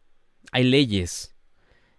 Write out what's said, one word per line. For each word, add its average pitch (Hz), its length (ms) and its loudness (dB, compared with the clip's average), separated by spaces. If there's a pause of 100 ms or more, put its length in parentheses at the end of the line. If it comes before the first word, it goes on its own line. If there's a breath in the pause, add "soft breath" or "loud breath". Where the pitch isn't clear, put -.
(520)
Hay 127 120 2
leyes. 123 720 0 (640)